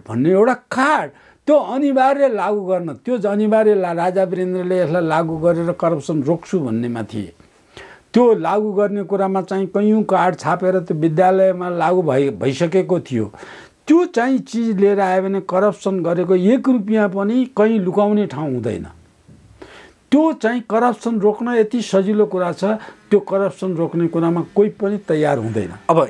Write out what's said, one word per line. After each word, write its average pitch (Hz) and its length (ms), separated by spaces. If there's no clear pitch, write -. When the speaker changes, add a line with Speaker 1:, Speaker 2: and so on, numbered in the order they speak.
Speaker 1:
भन्ने 123 200
एउटा 208 240
कार्ड, 247 580
त्यो 294 100
अनिवार्य 269 720
लागू 208 340
गर्न, 180 320
त्यो 208 360
अनिवार्य 214 460
ला-, 175 200
राजा 180 280
वीरेन्द्रले 185 560
यसलाई 170 260
लागू 160 320
गरेर 170 340
करप्सन 156 520
रोक्छु 165 360
भन्नेमा 117 440
थिए। 98 300
त्यो 240 200
लागू 202 380
गर्ने 202 320
कुरामा 190 380
चाहिँ 190 260
कैयौँ 208 360
कार्ड 180 320
छापेर 180 440
त्यो 170 180
विद्यालयमा 180 720
लागू 175 320
भइ-, 139 280
भइसकेको 160 720
थियो। 110 320
त्यो 339 180
चाहिँ 262 320
चिज 226 400
लिएर 196 220
आयो 190 240
भने 196 160
करप्सन 190 640
गरेको 175 320
एक 254 340
रुपियाँ 214 400
पनि 202 360
कहीँ 214 220
लुकाउने 202 460
ठाउँ 147 280
हुँदैन। 110 300
त्यो 311 220
चाहिँ 233 280
करप्सन 226 580
रोक्न 214 280
यति 233 340
सजिलो 208 440
कुरा 180 260
छ, - 120
त्यो 208 100
करप्सन 190 560
रोक्ने 165 320
कुरामा 165 380
कोही 208 140
पनि 208 280
तयार 151 400
हुँदैन। 110 320
Speaker 2:
अब 160 200